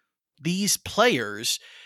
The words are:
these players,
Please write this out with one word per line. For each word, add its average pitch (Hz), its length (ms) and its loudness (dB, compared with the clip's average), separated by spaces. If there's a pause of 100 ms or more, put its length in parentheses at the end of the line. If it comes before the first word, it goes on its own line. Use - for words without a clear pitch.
(420)
these 180 340 0
players, 123 840 0 (260)